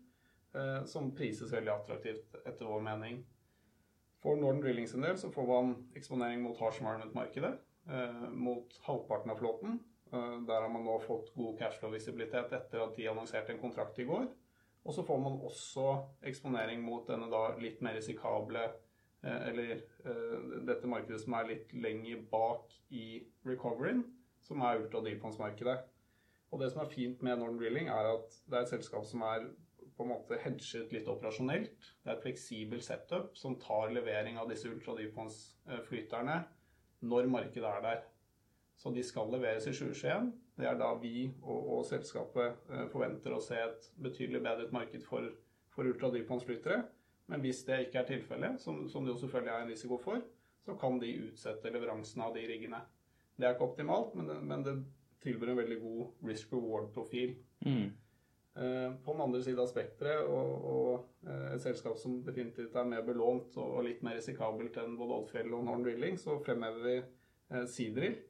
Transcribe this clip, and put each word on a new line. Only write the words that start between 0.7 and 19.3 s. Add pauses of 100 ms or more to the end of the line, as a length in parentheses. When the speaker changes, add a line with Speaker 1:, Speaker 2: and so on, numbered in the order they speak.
Speaker 1:
som
prises
veldig
attraktivt (100)
etter
vår
mening. (960)
For
Northern
Drilling
sin
del
så
får
man (240)
eksponering
mot
harsh
environment-markedet, (320)
eh,
mot
halvparten
av
flåten. (340)
Eh,
der
har
man
nå
fått
god
cashflow-visibilitet
etter
at
de
annonserte
en
kontrakt
i
går. (560)
Og
så
får
man
også (160)
eksponering
mot
denne
da
litt
mer
risikable, (540)
eh,